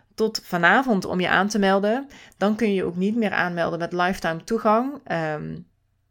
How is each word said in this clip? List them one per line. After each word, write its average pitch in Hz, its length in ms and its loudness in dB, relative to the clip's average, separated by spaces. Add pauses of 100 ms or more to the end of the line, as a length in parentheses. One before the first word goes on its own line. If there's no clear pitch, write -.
(160)
tot 220 280 -2
vanavond 190 600 2
om 180 140 -2
je 180 100 0
aan 185 180 2
te 208 120 -2
melden. 202 480 2 (300)
Dan 208 180 0
kun 214 120 0
je 202 60 2
je 185 100 0
ook 175 120 -4
niet 196 200 0
meer 214 160 0
aanmelden 170 480 -2
met 170 140 -6
lifetime 180 500 -2
toegang. 226 600 0
Ehm, 160 520 -6 (540)